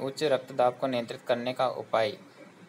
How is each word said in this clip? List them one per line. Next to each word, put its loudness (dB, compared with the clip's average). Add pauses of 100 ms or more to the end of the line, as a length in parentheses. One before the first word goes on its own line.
उच्च -4
रक्तदाब 2
को 0
नियंत्रित -2
करने 0
का 0
उपाय -2 (500)